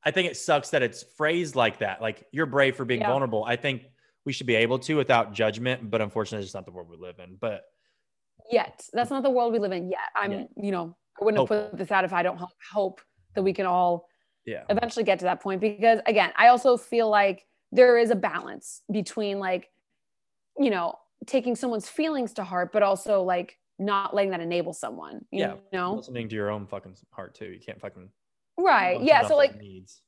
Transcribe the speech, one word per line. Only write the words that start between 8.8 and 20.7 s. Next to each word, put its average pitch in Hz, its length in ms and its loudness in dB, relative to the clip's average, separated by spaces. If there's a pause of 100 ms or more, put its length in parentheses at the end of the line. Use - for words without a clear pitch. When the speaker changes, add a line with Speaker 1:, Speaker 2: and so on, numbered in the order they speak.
Speaker 2:
That's 233 180 -4
not 269 140 -4
the 269 60 2
world 240 240 0
we 226 60 0
live 202 120 -2
in 180 180 -6
yet. - 260 -8
I'm, 202 160 -2
Speaker 1:
Yeah. 196 120 -8 (140)
Speaker 2:
you 202 140 -4
know, 175 240 -6 (240)
I - 40 -4
wouldn't 214 180 2
have - 80 2
Speaker 1:
Hopeful. 208 200 -2
Speaker 2:
put 180 80 -14
this 185 140 -6
out 190 120 4
if 180 80 -2
I 175 120 0
don't 180 140 -2
ho-, 180 120 -10 (240)
hope 196 260 -2 (360)
that 196 80 -2
we 190 100 2
can 190 120 -2
all 175 420 0 (380)
Speaker 1:
Yeah. 113 240 -10
Speaker 2:
eventually 226 360 -2
get 190 140 2
to 180 60 -6
that 180 160 0
point. 190 200 -4
Because 214 440 4
again, 208 300 4
I 214 120 8
also 247 280 6
feel 233 340 0
like 202 380 2 (240)
there 247 260 8
is 233 140 4
a 233 40 4
balance - 680 -6 (100)
between, 202 480 -4
like, 185 320 -4 (880)
you 277 100 2
know, 180 300 -4 (260)